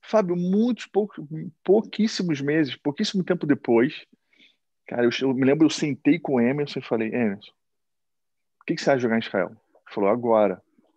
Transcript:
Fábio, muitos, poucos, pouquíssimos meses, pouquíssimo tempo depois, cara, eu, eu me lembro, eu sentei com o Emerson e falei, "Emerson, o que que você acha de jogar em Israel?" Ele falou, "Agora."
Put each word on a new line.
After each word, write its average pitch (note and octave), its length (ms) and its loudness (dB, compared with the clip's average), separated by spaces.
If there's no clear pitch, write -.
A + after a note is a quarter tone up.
Fábio, F#3 300 2
muitos, G3+ 500 0
poucos, G3 380 -4
pouquíssimos F#3+ 760 0
meses, C#3+ 340 0
pouquíssimo F#3 480 -4
tempo F3 240 -2
depois, C3+ 580 2
cara, A#2+ 200 -2
eu, A#2+ 40 4
eu C3 120 0
me B2+ 120 0
lembro, D3 200 4
eu D3+ 40 4
sentei D3 500 0
com C#3+ 160 -4
o A#2+ 60 2
Emerson C#3 380 -2
e B2+ 40 -14
falei, A2+ 260 -2
"Emerson, A2 420 -4
o - 40 -20
que F3 100 -2
que - 60 -10
você - 80 0
acha C#3 80 4
de B2 60 -2
jogar A2+ 120 0
em A2+ 40 2
Israel?" F#2 300 -2
Ele - 460 -20
falou, G2 140 2
"Agora." A2 520 2